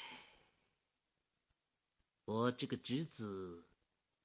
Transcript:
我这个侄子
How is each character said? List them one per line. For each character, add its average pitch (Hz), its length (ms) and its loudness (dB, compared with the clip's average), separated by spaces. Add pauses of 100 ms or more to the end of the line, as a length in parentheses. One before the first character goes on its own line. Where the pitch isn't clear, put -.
(2250)
我 113 260 4
这 123 140 -2
个 123 100 0
侄 147 300 0
子 95 600 -6 (580)